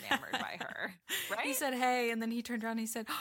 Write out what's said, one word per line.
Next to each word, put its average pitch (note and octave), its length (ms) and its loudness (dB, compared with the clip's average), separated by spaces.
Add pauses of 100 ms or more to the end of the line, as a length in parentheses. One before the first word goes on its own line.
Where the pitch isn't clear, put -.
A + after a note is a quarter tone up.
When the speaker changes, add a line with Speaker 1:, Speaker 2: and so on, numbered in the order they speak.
Speaker 1:
enamored C4+ 280 0
by - 260 -2
her, - 360 -4 (200)
Speaker 2:
<laughs> - 160 -2
Speaker 1:
right? A3 160 0
Speaker 2:
He C#4 80 2
said, C4 200 2
"Hey," B3 360 4
and A3+ 100 0
then A3+ 120 0
he A#3 100 0
turned A3+ 220 -2
around A3+ 80 0
and A3+ 80 0
he A3 60 0
said, A3 200 -4 (140)